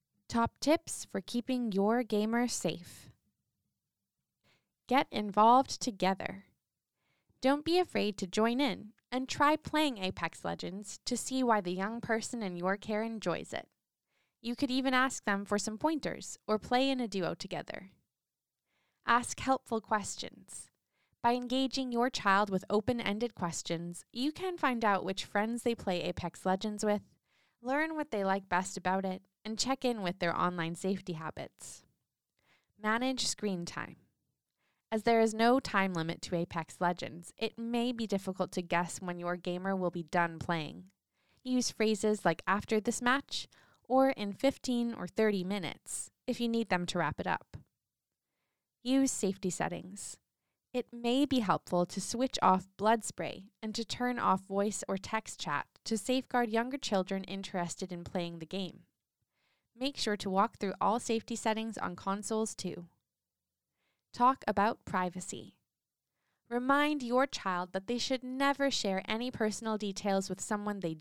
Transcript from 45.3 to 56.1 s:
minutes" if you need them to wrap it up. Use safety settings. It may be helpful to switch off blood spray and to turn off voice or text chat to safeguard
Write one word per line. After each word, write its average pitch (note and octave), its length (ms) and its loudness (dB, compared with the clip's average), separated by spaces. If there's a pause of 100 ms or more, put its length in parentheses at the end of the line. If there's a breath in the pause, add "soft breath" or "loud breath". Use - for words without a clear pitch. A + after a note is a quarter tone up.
minutes" - 680 -6 (160)
if B3 120 -2
you A#3+ 80 2
need A3+ 220 0
them F3 160 0
to F3 140 0
wrap D3+ 200 0
it - 60 -6
up. - 320 -4 (1300)
Use C4+ 280 4
safety F#3+ 380 -2
settings. F3 680 -6 (560)
It B3 200 -2
may A#3+ 320 2
be C4 140 4
helpful F3+ 480 2
to - 120 -8
switch A#3+ 440 -2
off F#3+ 340 6
blood A3 260 4
spray - 420 -8 (180)
and G#3+ 100 -6
to A3+ 100 -4
turn B3 360 -2
off F#3+ 260 2
voice G3+ 420 0
or G3 120 0
text - 400 -4
chat D3 260 -2 (200)
to A3+ 120 0
safeguard B3+ 540 0